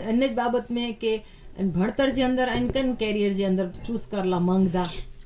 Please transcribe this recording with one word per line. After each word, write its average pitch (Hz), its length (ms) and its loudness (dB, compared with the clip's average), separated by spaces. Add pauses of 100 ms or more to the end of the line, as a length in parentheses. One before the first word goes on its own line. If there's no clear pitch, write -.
અન 233 120 2
જ 269 120 2
બાબત 233 380 0
મેં 240 240 -2
કે 220 220 0 (420)
અન 190 120 2
ભણતર 220 400 2
જે 262 120 0
અંદર 254 260 2
અન 240 200 0
કન 262 260 0
કેરિયર 208 380 0
જે 196 120 0
અંદર 190 260 0
ચૂઝ - 360 -6
કરલા 185 320 0
માંગદા? 180 500 2 (380)